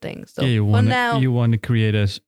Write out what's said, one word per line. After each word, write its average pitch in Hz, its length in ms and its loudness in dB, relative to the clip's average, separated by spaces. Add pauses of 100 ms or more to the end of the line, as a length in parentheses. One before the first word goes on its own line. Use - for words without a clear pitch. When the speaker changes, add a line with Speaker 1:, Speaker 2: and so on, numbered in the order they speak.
Speaker 1:
things. - 320 -14
So - 80 -8
Speaker 2:
Yeah, 135 80 0
you 107 160 2
Speaker 1:
for 104 60 2
Speaker 2:
wanna, 107 180 4
Speaker 1:
now 240 300 0
Speaker 2:
you 131 120 0
wanna 117 260 0
create 110 380 0
a 107 40 0 (100)
s-, - 180 -8